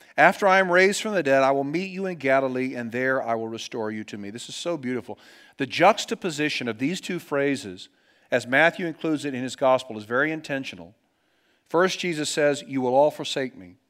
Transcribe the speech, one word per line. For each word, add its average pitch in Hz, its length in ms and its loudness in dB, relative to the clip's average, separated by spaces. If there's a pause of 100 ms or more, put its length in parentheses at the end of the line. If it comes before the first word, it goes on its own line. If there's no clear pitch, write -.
(180)
After 180 280 6
I 190 140 6
am 185 100 2
raised 190 320 4
from 214 120 -4
the 175 80 2
dead, 135 200 4
I 131 80 6
will 139 140 0
meet 175 260 -4
you 185 160 -6
in 180 100 -6
Galilee, 131 580 0
and 120 180 -8
there 131 300 0
I 117 120 -2
will 113 140 -4
restore 113 420 -6
you 107 140 -8
to 107 140 -12
me." 101 100 -10
This 113 220 -14
is - 40 -14
so 170 220 -4
beautiful. 123 420 -6 (380)
The 139 100 -2
juxtaposition 151 1000 2
of 110 100 -6
these 160 220 -2
two 180 180 -6
phrases, 139 680 -4 (420)
as 120 160 0
Matthew 165 400 2
includes 156 380 -4
it 143 100 -6
in 123 80 -6
his 131 140 -8
gospel, 127 400 2
is 107 80 -10
very 131 280 0
intentional. 135 640 -10 (720)
First, 180 320 0
Jesus 151 300 -4
says, 147 400 0
"You 135 140 -2
will 123 120 0
all 143 160 6
forsake 139 460 -6
me. 90 200 -20 (140)